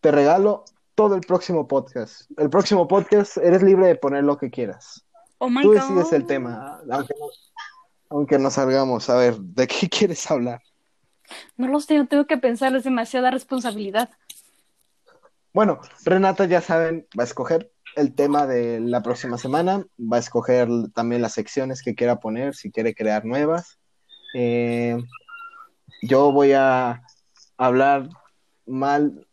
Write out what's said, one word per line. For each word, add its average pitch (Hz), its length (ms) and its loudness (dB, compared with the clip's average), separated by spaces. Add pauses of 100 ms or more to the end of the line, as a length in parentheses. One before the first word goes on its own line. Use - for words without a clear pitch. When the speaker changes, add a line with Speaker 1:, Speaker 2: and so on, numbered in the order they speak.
Speaker 1:
te 160 100 4
regalo 165 540 2 (300)
todo 208 200 2
el 180 80 -4
próximo 175 460 -2
podcast. 135 680 -6
El 151 140 0
próximo 185 360 2
podcast 202 520 2
eres 175 240 4
libre 190 240 6
de 175 100 6
poner 143 280 -2
lo 143 120 2
que 135 140 -8
quieras. - 540 -10 (340)
Speaker 2:
Oh 254 100 -4
my 254 140 -2
Speaker 1:
Tú 208 100 8
decides 196 320 2
Speaker 2:
God. 160 100 -2
Speaker 1:
el 139 120 0
tema, 127 540 -8 (100)
aunque 135 280 -6
no, 110 80 -12 (840)
aunque 147 280 0
no 135 120 0
salgamos. 131 600 0
A 123 60 4
ver, 123 220 4
¿de 98 280 -2
qué - 220 -4
<laughs> - 20 -6
quieres - 400 -2
hablar? 123 300 -2 (960)
Speaker 2:
No 247 120 -4
lo 285 120 0
sé, 302 160 0
no 285 100 2
tengo 294 200 2
que 311 100 0
pensar, 262 400 0
es 254 80 -2
demasiada 254 460 0
responsabilidad. 226 800 -6 (1400)
Speaker 1:
Bueno, 202 260 2 (240)
Renata, 190 400 2
ya 175 160 2
saben, 165 460 -2 (120)
va - 60 0
a - 20 -8
escoger - 460 -4 (240)
el 147 180 0
tema 143 320 2
de 120 340 -2
la 120 220 -2
próxima 120 360 -6
semana, 175 460 -2 (140)
va 117 200 -2
a - 20 0
escoger 120 480 0 (260)
también 117 280 -2
las 113 100 -4
secciones 131 500 -6
que 117 120 -6
quiera 120 260 0
poner, 120 340 -6
si - 160 -14
quiere 113 240 -4
crear 107 300 -2
nuevas. 147 540 -4 (560)
Eh, 120 640 -2 (1040)
yo 135 300 4
voy 139 200 4
a 127 500 2 (540)
hablar 131 520 2 (580)
mal 139 680 -2